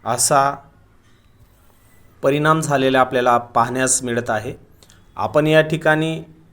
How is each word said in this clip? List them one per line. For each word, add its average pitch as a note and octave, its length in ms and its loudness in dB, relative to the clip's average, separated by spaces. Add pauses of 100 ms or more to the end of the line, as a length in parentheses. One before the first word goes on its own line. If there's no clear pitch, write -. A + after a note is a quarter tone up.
असा C#3 520 0 (1700)
परिणाम D3+ 380 2
झालेला C3 400 2
आपल्याला B2 380 2
पाहण्यास B2+ 640 -2
मिळत A#2+ 280 -4
आहे. A2+ 240 -6 (640)
आपण D#3 300 0
या D#3 140 4
ठिकाणी D#3+ 640 -2 (280)